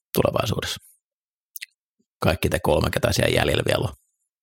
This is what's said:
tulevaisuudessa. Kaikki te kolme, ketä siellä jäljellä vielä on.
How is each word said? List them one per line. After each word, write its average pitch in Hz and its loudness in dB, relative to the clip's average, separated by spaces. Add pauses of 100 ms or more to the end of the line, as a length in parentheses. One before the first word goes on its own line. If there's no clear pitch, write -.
(140)
tulevaisuudessa. - -2 (1400)
Kaikki - 2
te 78 0
kolme, 80 2
ketä - 0
siellä - 2
jäljellä - 0
vielä - 0
on. - -10 (480)